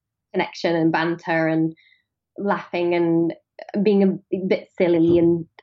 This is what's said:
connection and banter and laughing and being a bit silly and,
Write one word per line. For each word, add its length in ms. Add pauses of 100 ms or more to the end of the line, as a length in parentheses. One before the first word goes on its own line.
(320)
connection 420
and 160
banter 560
and 260 (640)
laughing 560
and 400 (500)
being 200
a 340 (100)
bit 300
silly 400
and, 280 (180)